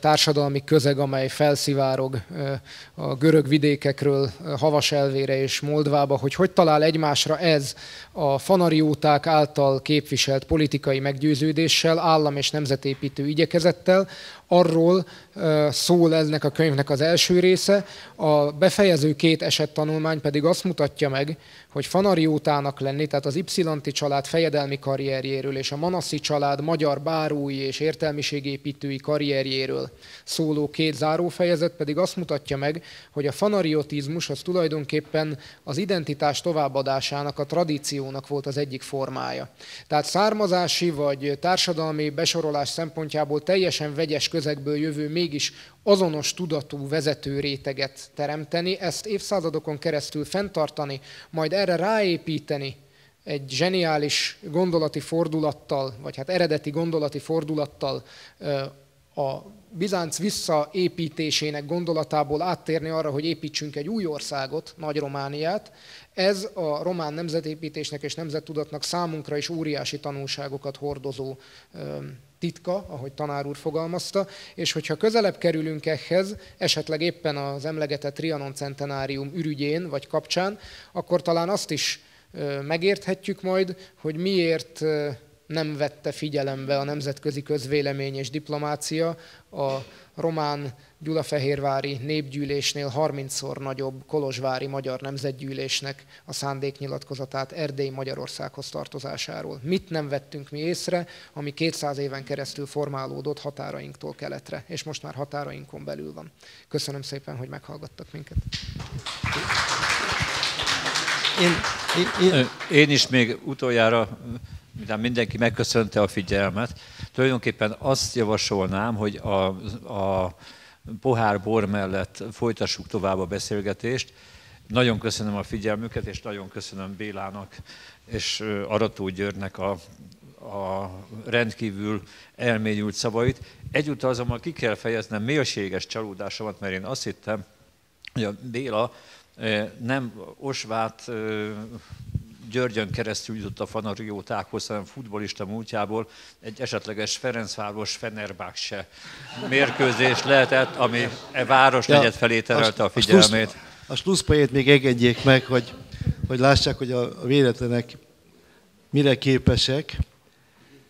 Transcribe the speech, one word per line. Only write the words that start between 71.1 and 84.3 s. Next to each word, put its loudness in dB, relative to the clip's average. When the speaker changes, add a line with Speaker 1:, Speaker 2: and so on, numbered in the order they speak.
Speaker 1:
ö, -10
titka, -6
ahogy -12
tanár -6
úr -8
fogalmazta, -2
és -2
hogyha -4
közelebb 2
kerülünk 0
ehhez, 0
esetleg -2
éppen -2
az -6
emlegetett -4
Trianon -6
centenárium -6
ürügyén -2
vagy -6
kapcsán, -2
akkor 0
talán 0
azt -2
is, -2
ö, -6
megérthetjük -2
majd, 0
hogy -6
miért, 0